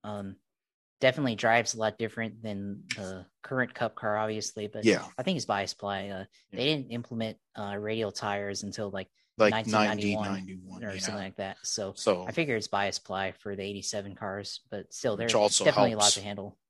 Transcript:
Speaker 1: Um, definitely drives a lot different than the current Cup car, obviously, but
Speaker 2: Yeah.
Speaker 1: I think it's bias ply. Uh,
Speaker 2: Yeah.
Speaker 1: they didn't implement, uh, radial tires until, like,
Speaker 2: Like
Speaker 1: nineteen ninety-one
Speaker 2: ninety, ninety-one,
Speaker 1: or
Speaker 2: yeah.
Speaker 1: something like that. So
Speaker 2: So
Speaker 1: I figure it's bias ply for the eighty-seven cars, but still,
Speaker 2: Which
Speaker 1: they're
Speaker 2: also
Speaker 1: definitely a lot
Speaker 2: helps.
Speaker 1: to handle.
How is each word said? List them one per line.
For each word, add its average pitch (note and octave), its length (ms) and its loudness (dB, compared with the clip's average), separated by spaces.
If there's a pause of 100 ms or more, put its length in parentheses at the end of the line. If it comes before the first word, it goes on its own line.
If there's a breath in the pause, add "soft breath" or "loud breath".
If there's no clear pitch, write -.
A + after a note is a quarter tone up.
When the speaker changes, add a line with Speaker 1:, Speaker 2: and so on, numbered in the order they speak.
Speaker 1:
Um, G2+ 320 -6 (640)
definitely C3 340 4
drives A#2 400 4
a A2+ 40 -6
lot G#2+ 200 0
different A2+ 440 -4
than G2+ 420 -6 (100)
the F#2+ 320 -8 (160)
current B2+ 320 -2
Cup A#2 220 -2
car, G#2+ 200 0
obviously, G#2+ 500 -2
but G#2+ 180 -6
Speaker 2:
Yeah. G2 220 6 (120)
Speaker 1:
I B2+ 40 -4
think F#3 140 2
it's A2+ 100 -4
bias G2 280 0
ply. G2 340 -4
Uh, F#2+ 160 -8 (260 soft breath)
Speaker 2:
Yeah. G2 60 -10
Speaker 1:
they B2 80 0
didn't C#3 260 0
implement, A2+ 480 -6 (160)
uh, G2+ 240 -6
radial G#2+ 340 -2
tires G2+ 500 -2
until, G2+ 280 -4
like, F#2+ 180 -8 (300)
Speaker 2:
Like G#2+ 140 8
Speaker 1:
nineteen A2 200 0
ninety-one G#2 600 4
Speaker 2:
ninety, F#2+ 220 -6
ninety-one, F#2 300 -12
Speaker 1:
or G2+ 100 -6
Speaker 2:
yeah. F#2 60 -6
Speaker 1:
something G2 220 -4
like F#2+ 140 -10
that. G2 260 -6
So F#2+ 320 -4
Speaker 2:
So F#2 320 2
Speaker 1:
I A2+ 60 -6
figure C#3+ 240 0
it's G#2 120 -4
bias G2+ 300 0
ply F#2+ 340 -4
for G2+ 240 -8
the G2 60 -6
eighty-seven G2+ 520 -6
cars, G2+ 460 -8 (100)
but G2+ 220 -10
still, A2 240 -2
Speaker 2:
Which A2+ 160 0
Speaker 1:
they're A2+ 80 6
Speaker 2:
also G#2 240 4
Speaker 1:
definitely G#2 280 6
a G#2+ 40 -2
lot G#2 80 4
Speaker 2:
helps. G#2 100 8
Speaker 1:
to G2 80 -2
handle. G2+ 360 -8 (120)